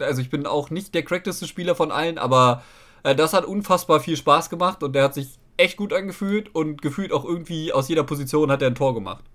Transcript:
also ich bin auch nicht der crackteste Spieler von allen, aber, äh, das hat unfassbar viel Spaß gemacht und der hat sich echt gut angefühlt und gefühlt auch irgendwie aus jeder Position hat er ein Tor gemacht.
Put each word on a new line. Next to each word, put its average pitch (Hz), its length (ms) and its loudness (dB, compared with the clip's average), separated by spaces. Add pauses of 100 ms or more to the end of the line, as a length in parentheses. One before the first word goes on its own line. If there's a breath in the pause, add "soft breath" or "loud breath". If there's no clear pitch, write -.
also 131 220 -2
ich 127 80 -6
bin 143 160 -4
auch 147 240 -2
nicht 185 240 -8
der 165 80 2
crackteste 180 440 -6
Spieler 175 280 -4
von 160 180 0
allen, 160 240 -2
aber, 127 460 4 (400 loud breath)
äh, 139 120 2
das 151 200 2
hat 185 100 4
unfassbar 190 560 2
viel 160 160 -2
Spaß 151 340 2
gemacht - 320 -2
und 139 120 -4
der 139 100 6
hat 139 100 0
sich 135 140 -6 (300)
echt 175 180 4
gut 202 160 -4
angefühlt 196 600 -4
und 156 280 -2
gefühlt 156 300 -4
auch 135 120 -2
irgendwie 165 480 -6
aus 131 160 0
jeder 160 160 2
Position 143 460 0
hat 135 120 2
er 131 60 2
ein 123 60 2
Tor 135 200 2
gemacht. 95 300 -8 (100)